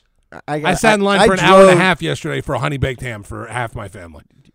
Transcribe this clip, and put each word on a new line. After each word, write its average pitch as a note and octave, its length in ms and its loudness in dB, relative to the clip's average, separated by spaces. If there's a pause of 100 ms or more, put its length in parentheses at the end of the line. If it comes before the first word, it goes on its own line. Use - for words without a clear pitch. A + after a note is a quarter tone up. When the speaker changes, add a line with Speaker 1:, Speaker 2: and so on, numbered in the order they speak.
(320)
Speaker 1:
I, - 140 -18
I D3+ 240 -6
Speaker 2:
I G3 40 0
sat A3 200 2
in G#3 60 0
line G3+ 200 0
Speaker 1:
I G#3 60 6
Speaker 2:
for F#3+ 60 2
an F#3 80 -2
hour F#3+ 220 6
and F#3+ 80 8
a - 20 6
Speaker 1:
drove F3 60 4
Speaker 2:
half F3+ 240 0
yesterday C#3+ 380 -6
for C#3+ 140 -6
a A#2 60 -4
honey D3 160 -4
baked C3 240 -6
ham A2 240 -12
for A2+ 240 -14
half A#2 260 -10
my G#2+ 140 -14
family. E2+ 340 -20 (320)